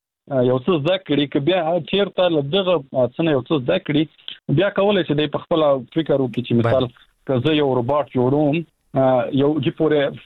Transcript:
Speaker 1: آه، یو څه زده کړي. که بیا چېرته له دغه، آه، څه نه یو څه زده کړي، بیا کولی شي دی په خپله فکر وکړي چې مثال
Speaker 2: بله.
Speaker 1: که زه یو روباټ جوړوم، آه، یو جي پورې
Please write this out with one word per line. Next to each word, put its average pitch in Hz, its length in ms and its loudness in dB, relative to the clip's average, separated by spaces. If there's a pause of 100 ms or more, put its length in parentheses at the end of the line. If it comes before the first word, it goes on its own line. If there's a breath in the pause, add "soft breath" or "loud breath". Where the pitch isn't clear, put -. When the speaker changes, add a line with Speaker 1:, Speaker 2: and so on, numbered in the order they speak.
(320)
Speaker 1:
آه، 131 100 0
یو 127 160 2
څه 156 220 -2
زده 175 160 -2
کړي. 143 320 -2
که 156 100 -2
بیا 170 400 0
چېرته 190 420 -4
له 170 200 2
دغه، 180 340 0 (200)
آه، 127 120 2
څه 123 140 -6
نه 165 100 0
یو 131 120 0
څه 147 200 -2
زده 165 160 -2
کړي، 151 280 -2 (420 loud breath)
بیا 175 220 2
کولی 196 340 0
شي 151 100 -2
دی 151 120 0
په 147 120 -6
خپله 147 440 0 (120)
فکر 147 260 0
وکړي 123 220 -2
چې - 100 -4
مثال 120 320 2
Speaker 2:
بله. 127 40 -6 (380 soft breath)
Speaker 1:
که 131 120 0
زه 151 160 0
یو 139 200 2
روباټ 135 300 0
جوړوم، 143 600 0 (320)
آه، 131 360 2
یو 143 280 0
جي 160 100 -2
پورې 147 560 0